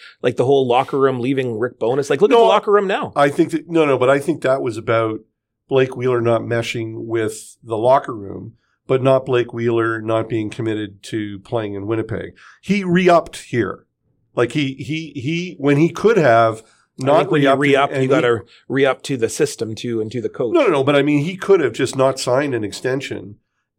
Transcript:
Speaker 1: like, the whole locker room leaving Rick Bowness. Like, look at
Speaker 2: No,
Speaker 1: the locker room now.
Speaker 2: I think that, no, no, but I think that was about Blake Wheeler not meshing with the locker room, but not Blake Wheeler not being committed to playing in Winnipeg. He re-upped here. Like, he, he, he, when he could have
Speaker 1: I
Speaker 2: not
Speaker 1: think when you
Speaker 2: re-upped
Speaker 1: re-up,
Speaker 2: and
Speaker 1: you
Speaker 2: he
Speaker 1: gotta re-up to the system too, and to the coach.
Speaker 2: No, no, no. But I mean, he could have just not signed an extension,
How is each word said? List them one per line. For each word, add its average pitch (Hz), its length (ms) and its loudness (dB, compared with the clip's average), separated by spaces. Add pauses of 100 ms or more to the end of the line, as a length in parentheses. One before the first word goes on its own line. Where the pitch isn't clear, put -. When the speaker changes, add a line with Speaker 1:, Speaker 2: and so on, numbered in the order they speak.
(200)
Speaker 1:
like, - 160 -2
the 131 80 0
whole 135 220 2
locker 131 320 0
room 131 220 2
leaving 127 380 -2
Rick 120 200 -4
Bowness. 120 320 0
Like, 147 100 0
look 208 100 6
at 254 40 4
Speaker 2:
No, 233 60 8
Speaker 1:
the 226 80 6
locker 202 240 2
room 202 160 2
now. 202 280 -6
Speaker 2:
I 143 140 4
think 151 220 0
that, 156 180 -6
no, 165 160 4
no, 135 100 2
but 127 140 2
I 139 80 4
think 147 240 -4
that 135 180 2
was 123 160 -6
about 113 440 -2 (480)
Blake 131 280 2
Wheeler 123 240 0
not 117 220 2
meshing 113 640 -6
with 113 560 -6
the 113 160 -6
locker 127 360 2
room, 98 400 -14 (320)
but 131 160 0
not 135 220 2
Blake 123 300 -2
Wheeler 117 480 -2
not 110 260 -2
being 110 220 -4
committed 107 540 -6
to 104 340 -8
playing 107 360 -6
in 98 120 -10
Winnipeg. 104 480 -6 (260)
He 196 240 -2
re-upped 175 540 2
here. - 480 -4 (480)
Like, 120 180 0
he, 135 220 -2
he, 151 440 -8
he, 165 400 -6
when 143 200 2
he 165 100 4
could 208 300 2
have 113 440 4 (380)
Speaker 1:
I 131 60 -8
Speaker 2:
not 147 140 4
Speaker 1:
think 127 100 -2
when 147 120 2
you 139 120 4
Speaker 2:
re-upped 131 60 0
Speaker 1:
re-up, 139 300 2
Speaker 2:
and 139 120 -4
Speaker 1:
you - 0 -
Speaker 2:
he 131 60 0
Speaker 1:
gotta 120 360 2 (240)
re-up 131 340 0
to 139 140 -6
the 113 120 0
system 113 460 -4
too, 113 260 -6
and 107 120 -6
to 127 80 -6
the 107 80 -4
coach. 127 240 -6
Speaker 2:
No, 330 120 4
no, 233 40 2
no. 143 160 2
But 143 120 4
I 139 60 4
mean, 147 220 0
he 180 120 -6
could 190 240 4
have 127 120 0
just 131 240 -4
not 131 240 2
signed 135 340 0
an 110 100 -4
extension, 101 720 -6 (420)